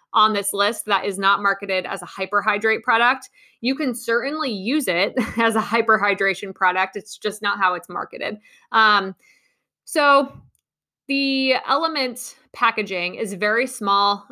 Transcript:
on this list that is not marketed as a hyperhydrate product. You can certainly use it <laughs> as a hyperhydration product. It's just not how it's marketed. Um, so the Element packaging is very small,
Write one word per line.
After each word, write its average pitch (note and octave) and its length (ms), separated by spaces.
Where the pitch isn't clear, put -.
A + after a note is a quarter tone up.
on G#3+ 200
this G3+ 200
list G3+ 320
that G#3 200
is G3 140
not G3 220
marketed G3 440
as F#3+ 160
a F3 40
hyperhydrate G#3 800
product. A#3+ 460
You B3+ 140
can C#4 180
certainly B3+ 580
use G#3+ 360
it F#3 260
<laughs> - 120
as A3+ 180
a A3 60
hyperhydration G3+ 920
product. F#3 400
It's - 220
just G#3+ 240
not G3+ 180
how F#3 140
it's F3 160
marketed. - 480
Um, G#3 440
so C#4+ 480
the C4+ 480
Element C#4 680
packaging F3+ 600
is G3 180
very G#3+ 340
small, G3+ 640